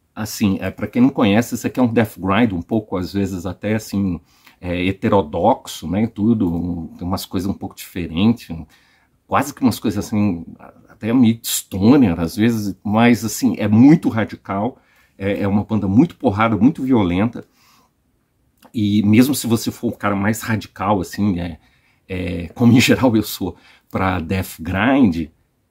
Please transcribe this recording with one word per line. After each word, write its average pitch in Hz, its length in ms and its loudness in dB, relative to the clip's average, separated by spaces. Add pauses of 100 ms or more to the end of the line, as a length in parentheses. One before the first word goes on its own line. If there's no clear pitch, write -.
(160)
assim, 104 460 -2
é, 92 100 -6
pra - 160 -8
quem 120 140 0
não 135 80 6
conhece, 120 460 0
esse 120 120 -6
aqui - 100 -8
é 127 60 2
um 117 80 0
death 113 260 0
grind, 98 360 0
um 85 80 -4
pouco, 107 340 -4
às 90 160 -6
vezes, 95 340 -4
até, 104 300 -6
assim, 98 460 -4 (420)
é, 87 220 -4
heterodoxo, 95 1040 -2
né, 104 160 -2
tudo, 104 480 0
um, 85 420 -6
tem 87 120 -10
umas 95 180 -4
coisas 98 240 -6
um 98 40 -2
pouco - 220 -12
diferentes, 85 800 -2 (680)
quase 127 300 -2
que - 80 -12
umas 117 160 2
coisas, 101 260 -4
assim, 104 400 -2 (420)
até - 240 -8
meio 113 300 4
stoner, 101 800 2
às 82 160 -4
vezes, 107 480 0
mas, 113 420 2
assim, 110 320 -2
é 107 100 -2
muito 127 400 6
radical, 104 720 -4 (400)
é, 98 240 -4
é 101 60 -2
uma 101 160 0
banda 101 240 -2
muito 123 280 4
porrada, 110 400 0
muito 143 280 2
violenta, 110 600 0 (1300)
e 104 300 0
mesmo 120 320 4
se 123 140 -4
você 110 240 0
for - 160 -6
o 104 100 -6
cara 101 180 -2
mais 101 280 -2
radical, 101 580 -2
assim, 95 380 -2
é, 85 200 -8 (480)
é, 90 420 -8
como 117 220 4
em 120 80 8
geral 113 360 4
eu 107 80 2
sou, - 320 -8 (340)
pra 95 300 -2
death 92 400 -6
grind, 92 680 0 (420)